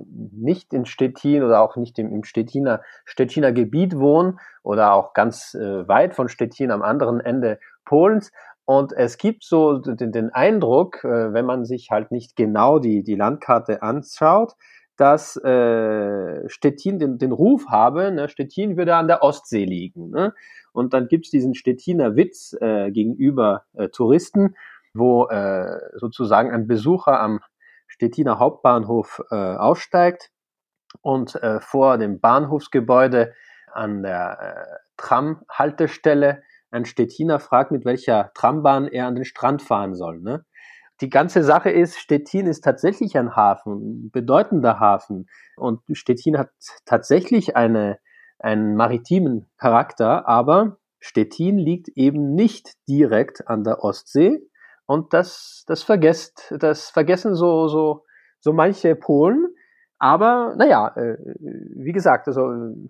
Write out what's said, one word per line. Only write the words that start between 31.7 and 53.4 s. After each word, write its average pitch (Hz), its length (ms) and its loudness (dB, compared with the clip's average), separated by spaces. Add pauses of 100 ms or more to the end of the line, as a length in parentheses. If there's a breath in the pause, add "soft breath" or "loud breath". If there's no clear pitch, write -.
dem 104 220 -4
Bahnhofsgebäude 127 1120 2 (380 soft breath)
an 104 320 -8
der, 90 360 -6
äh, - 360 -14 (200)
Tramhaltestelle 147 1500 -2 (280 soft breath)
ein 120 160 -6
Stettiner 143 520 -2
fragt, 131 320 0
mit 131 140 -4
welcher 123 500 -2
Trambahn 139 540 0
er 127 180 -6
an 123 80 -6
den 131 100 -8
Strand 139 380 -4
fahren 101 320 -4
soll, 85 260 -10
ne? 127 240 -10 (560 soft breath)
Die 135 100 -6
ganze 165 320 2
Sache 156 280 4
ist, 175 280 2
Stettin 160 480 -2
ist 156 160 -4
tatsächlich 165 560 -2
ein 120 160 -4
Hafen, 104 380 0 (340)
ein - 60 -18
bedeutender 127 640 2
Hafen. 101 480 0 (300 soft breath)
Und 120 240 -6 (120)
Stettin 147 460 -2
hat 135 120 -4 (340)
tatsächlich 175 720 0
eine, 110 420 0 (400 soft breath)
einen 107 380 -2
maritimen 120 800 -2
Charakter, 127 720 0
aber 156 480 2 (240)
Stettin 175 580 -2
liegt 175 380 -4
eben 139 380 0
nicht - 400 -2 (140)
direkt 139 600 0